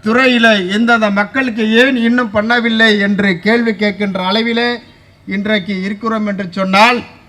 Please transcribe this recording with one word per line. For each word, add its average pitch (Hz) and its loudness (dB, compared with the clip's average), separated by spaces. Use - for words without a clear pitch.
துறையில் 233 4
எந்தெந்த 226 2
மக்களுக்கு 226 -2
ஏன் 262 2
இன்னும் 240 0
பண்ணவில்லை 226 2
என்று 202 0
கேள்வி 226 0
கேட்கின்ற 202 -2
அளவிலே 233 -2
இன்றைக்கு 202 -4
இருக்கிறோம் 214 -4
என்று 190 -6
சொன்னால் 202 2